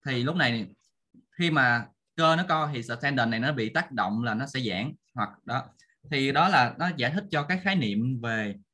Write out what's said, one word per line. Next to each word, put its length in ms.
Thì 180
lúc 120
này 320
khi 200
mà 340
cơ 200
nó 140
co 240
thì 100
sợi 180
tendon 280
này 100
nó 120
bị 180
tác 220
động 320
là 100
nó 120
sẽ 140
giãn 340
hoặc 160
đó. 200
Thì 200
đó 180
là 300
nó 180
giải 140
thích 200
cho 120
cái 160
khái 160
niệm 460
về 340